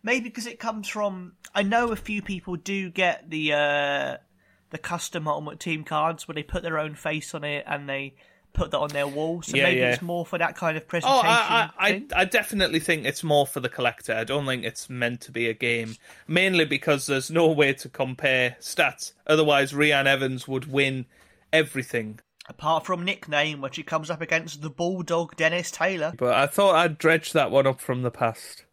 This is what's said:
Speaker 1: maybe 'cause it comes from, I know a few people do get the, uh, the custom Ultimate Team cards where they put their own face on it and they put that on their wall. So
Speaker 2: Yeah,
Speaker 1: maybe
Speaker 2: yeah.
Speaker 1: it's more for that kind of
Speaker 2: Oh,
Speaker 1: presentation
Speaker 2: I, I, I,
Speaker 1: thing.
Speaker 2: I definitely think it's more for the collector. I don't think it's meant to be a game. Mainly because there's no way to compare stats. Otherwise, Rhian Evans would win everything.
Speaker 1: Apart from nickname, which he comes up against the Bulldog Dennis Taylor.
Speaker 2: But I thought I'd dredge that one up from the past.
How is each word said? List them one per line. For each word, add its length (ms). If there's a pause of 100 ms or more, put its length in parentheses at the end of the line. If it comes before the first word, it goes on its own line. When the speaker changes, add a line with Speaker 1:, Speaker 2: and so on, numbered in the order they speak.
Speaker 1:
maybe 260
'cause 160
it 140
comes 300
from, 440 (220)
I 80
know 280
a 40
few 260
people 360
do 320
get 400
the, 240
uh, 640 (540)
the 60
custom 500
Ultimate 340
Team 240
cards 420
where 80
they 80
put 200
their 140
own 180
face 380
on 120
it 200
and 220
they 280 (360)
put 200
that 80
on 100
their 180
wall. 340
So 140
Speaker 2:
Yeah, 80
Speaker 1:
maybe 160
Speaker 2:
yeah. 140
Speaker 1:
it's 80
more 240
for 120
that 200
kind 180
of 80
Speaker 2:
Oh, 40
Speaker 1:
presentation 380
Speaker 2:
I, 520
I, 100
I, 40
Speaker 1:
thing. 220
Speaker 2:
I 120
definitely 560
think 240
it's 180
more 240
for 140
the 80
collector. 440
I 120
don't 200
think 200
it's 240
meant 320
to 100
be 160
a 60
game. 420 (320)
Mainly 380
because 400
there's 260
no 160
way 280
to 120
compare 720
stats. 540 (120)
Otherwise, 460
Rhian 360
Evans 420
would 200
win 360 (480)
everything. 680 (300)
Speaker 1:
Apart 360
from 200
nickname, 560
which 140
he 80
comes 260
up 120
against 400
the 80
Bulldog 680
Dennis 340
Taylor. 480
Speaker 2:
But 160
I 140
thought 280
I'd 220
dredge 360
that 180
one 160
up 120
from 220
the 100
past. 600